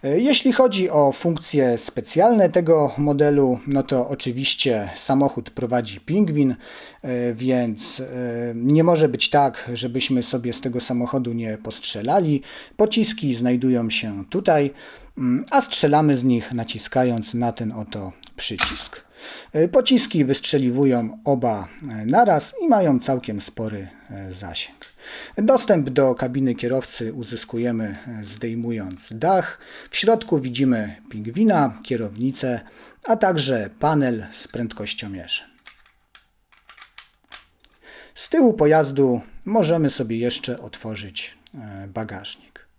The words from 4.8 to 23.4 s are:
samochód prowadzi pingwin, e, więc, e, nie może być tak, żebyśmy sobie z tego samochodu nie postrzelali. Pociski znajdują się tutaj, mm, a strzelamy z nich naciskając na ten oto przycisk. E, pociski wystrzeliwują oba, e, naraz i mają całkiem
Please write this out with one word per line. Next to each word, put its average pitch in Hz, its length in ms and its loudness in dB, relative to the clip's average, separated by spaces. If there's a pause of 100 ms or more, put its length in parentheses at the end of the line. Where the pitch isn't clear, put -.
samochód 135 540 0
prowadzi 113 500 -4
pingwin, 151 560 2 (460)
e, 123 320 -4
więc, 120 680 -2
e, 131 60 -8 (500)
nie 143 280 4
może 160 260 6
być - 200 -2
tak, 139 440 2
żebyśmy 123 500 0
sobie 120 300 -4
z - 80 -8
tego 123 200 -4
samochodu 123 520 -2
nie 113 240 -4
postrzelali. 139 840 -2 (360)
Pociski 214 580 2
znajdują 123 540 2
się 101 400 -4
tutaj, 156 420 2 (460)
mm, 127 340 0
a - 100 4
strzelamy 147 560 2
z 120 60 -4
nich 120 300 2
naciskając 117 800 -2
na 120 180 -2
ten 110 200 -6
oto 107 400 -10 (240)
przycisk. - 680 -4 (500)
E, 160 140 4
pociski 233 580 4
wystrzeliwują 127 1000 0
oba, 117 420 0 (240)
e, 110 140 -8
naraz 180 560 4
i 339 60 0
mają 180 320 4
całkiem 123 420 -4